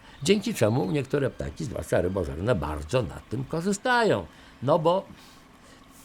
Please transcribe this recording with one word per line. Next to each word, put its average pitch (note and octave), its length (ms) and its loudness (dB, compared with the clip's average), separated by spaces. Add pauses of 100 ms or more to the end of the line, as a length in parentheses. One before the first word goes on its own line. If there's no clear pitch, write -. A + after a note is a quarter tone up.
(240)
Dzięki G3 300 2
czemu C3 380 2
niektóre C#3+ 380 0
ptaki, - 360 -8
zwłaszcza G#2 360 -2
rybożerne, F2+ 540 0
bardzo D2+ 480 -2
na - 260 -8
tym C3 160 -4
korzystają. G3 800 0 (380)
No D#3 160 4
bo F3 260 2 (1000)